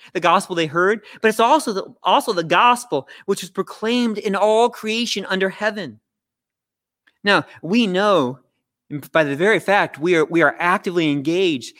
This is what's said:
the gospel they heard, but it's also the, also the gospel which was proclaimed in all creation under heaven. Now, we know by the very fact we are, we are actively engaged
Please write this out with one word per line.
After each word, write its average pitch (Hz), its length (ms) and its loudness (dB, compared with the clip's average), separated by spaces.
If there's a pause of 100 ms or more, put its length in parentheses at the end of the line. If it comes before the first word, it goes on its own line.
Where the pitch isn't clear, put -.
(140)
the 185 60 -4
gospel 175 360 2
they 165 100 0
heard, 180 400 0 (160)
but 220 60 2
it's 214 120 0
also 240 340 2
the, - 280 -8
also 226 320 0
the 170 100 -2
gospel 185 640 2 (200)
which 196 140 -2
was 170 100 -14
proclaimed 226 680 -4
in 196 180 -4
all 214 360 2
creation 220 560 -6
under 190 240 -2
heaven. 202 480 -8 (1200)
Now, 196 220 2 (160)
we 226 240 0
know 180 540 0 (760)
by 160 100 4
the 139 140 -2
very 190 240 2
fact 190 380 0
we 170 180 0
are, 156 80 2
we 170 160 0
are 147 180 4
actively 175 500 0
engaged 147 720 -2